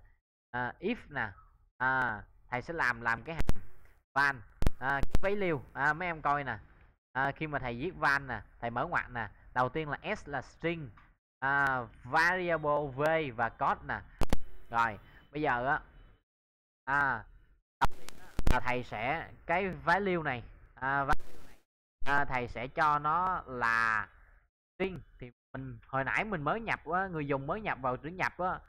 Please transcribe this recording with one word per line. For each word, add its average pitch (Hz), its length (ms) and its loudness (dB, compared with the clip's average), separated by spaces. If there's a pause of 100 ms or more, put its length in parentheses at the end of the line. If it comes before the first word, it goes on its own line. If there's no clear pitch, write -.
(520)
À, 123 280 -4
if 202 160 -4 (140)
nè. 120 220 -6 (460)
À, 127 460 0 (260)
thầy 123 120 -6
sẽ - 120 -10
làm, 123 280 -2
làm 117 220 -2
cái 160 120 -10
hàm - 260 6 (520)
van. 139 280 0 (380)
À, 139 220 0
cái - 340 8
value. 175 260 0 (120)
À, 143 200 2
mấy 175 140 -4
em 160 140 -6
coi 143 220 0
nè. 120 140 -6 (540)
À, 135 200 0
khi 156 160 -8
mà 143 120 -4
thầy 123 180 -6
viết 156 140 -6
van 143 360 0
nè, 113 140 -6 (180)
thầy 117 100 -4
mở 123 180 -4
ngoặc 135 240 -4
nè. 117 180 -6 (240)
Đầu 127 160 0
tiên 156 200 -6
là 170 260 -6
S - 120 -14
là 143 140 -6
string. 165 480 -6 (500)
À, 135 420 0 (220)
variable 156 920 0
V 131 60 -4 (340)
và 113 140 -2
code 160 380 -2
nè. 113 140 -6 (680)
Rồi, 113 300 0 (320)
bây 151 100 -6
giờ 127 260 0
á, 147 140 0 (1040)
à, 135 400 0 (1300)
là 127 80 8
thầy 123 240 0
sẽ 127 480 -6 (140)
cái 185 240 0
value 170 540 0
này, 127 200 -4 (320)
à, 139 280 -2
value - 440 2
này, - 100 -16 (480)
à, 143 200 4
thầy 127 220 -2
sẽ 117 200 -8
cho 151 320 2
nó 170 460 -2
là 113 600 0 (680)
string. 185 240 -4 (200)
Thì 123 120 -14 (220)
mình 131 340 -10
hồi 135 160 -2
nãy 127 200 0
mình 202 180 -4
mới 165 200 -2
nhập 190 240 -6
á, 180 220 -2
người 156 200 -6
dùng 139 200 -2
mới 185 140 -6
nhập 131 200 -4
vào 127 160 -2
chữ 139 120 -10
nhập 170 280 -4
á, 175 320 -4